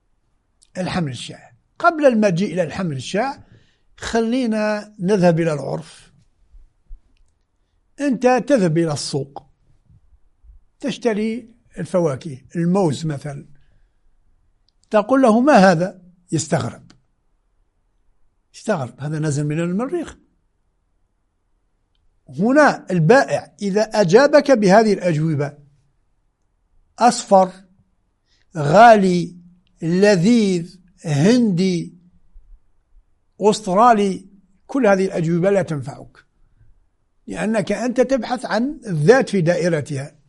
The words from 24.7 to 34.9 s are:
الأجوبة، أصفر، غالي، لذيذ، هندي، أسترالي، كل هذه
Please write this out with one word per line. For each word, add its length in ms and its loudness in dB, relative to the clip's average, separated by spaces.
الأجوبة، 640 -4
أصفر، 540 2
غالي، 800 4
لذيذ، 1000 0
هندي، 920 0
أسترالي، 880 0
كل 200 -2
هذه 180 2